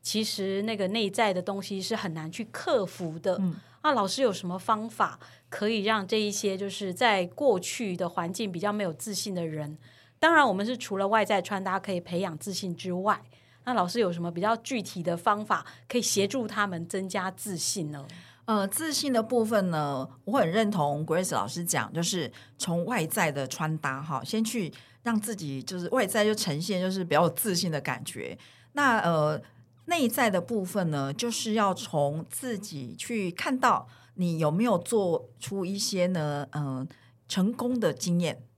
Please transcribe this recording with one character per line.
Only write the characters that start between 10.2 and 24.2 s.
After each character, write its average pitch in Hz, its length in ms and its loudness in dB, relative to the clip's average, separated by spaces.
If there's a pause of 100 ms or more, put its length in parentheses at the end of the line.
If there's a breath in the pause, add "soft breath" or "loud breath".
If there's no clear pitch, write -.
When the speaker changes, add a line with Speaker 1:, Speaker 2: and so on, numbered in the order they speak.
Speaker 1:
然 302 120 8
我 220 60 4
们 196 140 0
是 247 120 -2
除 208 200 -4
了 196 100 2
外 220 160 6
在 202 180 4
穿 190 220 -4
搭 190 160 0
可 196 140 -4
以 175 80 -2
培 175 180 -4
养 175 180 -4
自 190 160 -8
信 180 220 -4
之 185 160 -6
外， 190 300 0 (420 soft breath)
那 254 100 -2
老 180 140 4
师 185 120 -2
有 190 120 4
什 170 100 -4
么 170 80 -2
比 170 120 -4
较 214 160 4
具 226 240 -4
体 180 200 -8
的 170 140 0
方 208 300 2
法 180 200 0 (220 loud breath)
可 - 100 -2
以 233 40 4
协 196 260 2
助 247 180 -2
他 208 220 -2
们 170 220 -4
增 190 180 -4
加 185 240 -2
自 190 240 -8
信 160 340 -2
呢？ 143 160 -10 (380 loud breath)
Speaker 2:
呃， 202 240 2
自 311 240 -2
信 277 220 0
的 226 100 4
部 226 220 2
分 208 240 2
呢， 143 360 0 (200 loud breath)
我 247 140 2
很 170 120 4
认 214 180 4
同 151 360 0
Grace 170 280 0
老 110 140 0
师 175 160 -6
讲， 147 300 -2
就 170 100 0
是 170 260 0 (280 loud breath)
从 170 260 -2
外 190 220 0
在 160 260 0
的 135 160 -2
穿 156 300 -2
搭 135 240 -4
哈， 151 240 -4